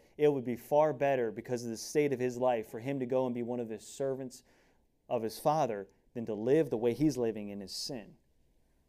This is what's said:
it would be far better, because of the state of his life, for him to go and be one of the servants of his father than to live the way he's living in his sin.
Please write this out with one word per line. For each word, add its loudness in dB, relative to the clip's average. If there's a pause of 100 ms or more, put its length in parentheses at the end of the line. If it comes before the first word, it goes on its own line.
(160)
it 6
would 0
be -2
far 4
better, 2
because -6
of -4
the -4
state 2
of -2
his -2
life, 0
for -10
him -4
to -2
go 2
and -4
be -4
one -4
of -6
the -8
servants -6 (640)
of -2
his -6
father 0 (260)
than -6
to -2
live 4
the 0
way 2
he's 2
living -2
in -8
his -12
sin. -10 (760)